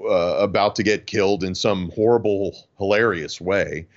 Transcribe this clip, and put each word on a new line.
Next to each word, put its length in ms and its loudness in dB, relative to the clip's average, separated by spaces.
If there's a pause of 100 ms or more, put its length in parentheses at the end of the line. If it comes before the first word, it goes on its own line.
uh, 340 2
about 340 2
to 60 -2
get 240 0
killed 380 0
in 100 -4
some 360 -2
horrible, 680 0 (220)
hilarious 640 0
way. 440 -2 (100)